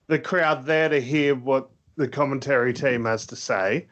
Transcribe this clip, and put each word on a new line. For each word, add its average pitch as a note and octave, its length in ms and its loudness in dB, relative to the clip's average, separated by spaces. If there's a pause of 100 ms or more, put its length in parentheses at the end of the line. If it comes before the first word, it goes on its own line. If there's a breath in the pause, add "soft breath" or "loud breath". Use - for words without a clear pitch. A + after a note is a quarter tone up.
the D#3 120 2
crowd D#3 460 0
there D#3 240 2
to D3+ 120 2
hear C#3+ 320 2
what C3 360 -2 (260)
the C#3+ 120 -2
commentary C3+ 680 0
team B2 320 0
has A2 200 -2
to - 100 -16
say. A2 560 -2